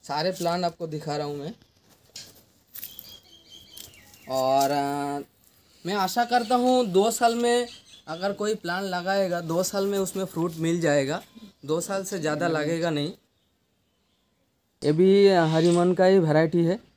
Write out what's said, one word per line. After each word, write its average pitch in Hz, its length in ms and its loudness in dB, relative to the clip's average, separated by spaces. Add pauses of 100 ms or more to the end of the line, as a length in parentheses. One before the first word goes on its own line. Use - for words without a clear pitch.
सारे 156 220 -2
plant 180 340 -2
आपको 170 220 -6
दिखा 151 300 -8
रहा 147 100 -4
हूँ 147 100 -8
मैं। 143 160 -10 (2750)
और, 135 420 2
अ, 143 500 -4 (680)
मैं 185 80 -4
आशा 202 300 -2
करता 233 300 0
हूँ 247 320 2
दो 196 240 2
साल 233 240 2
में 240 320 0 (420)
अगर 180 240 -4
कोई 208 220 -2
plant 185 300 -6
लगाएगा, 185 560 -2
दो 165 220 -2
साल 196 240 -2
में 202 120 -2
उसमें 190 260 -4
fruit 170 300 -4
मिल 165 260 -2
जाएगा। 147 420 0 (420)
दो 156 160 -2
साल 196 240 -6
से 190 140 -8
ज़्यादा 156 300 -2
लगेगा 160 420 -2
नहीं। 151 220 -4 (1700)
ये 143 80 2
भी 190 360 6
हरीमन 175 680 4
का 185 100 4
ही 190 140 6
variety 160 400 2
है। 170 220 0 (160)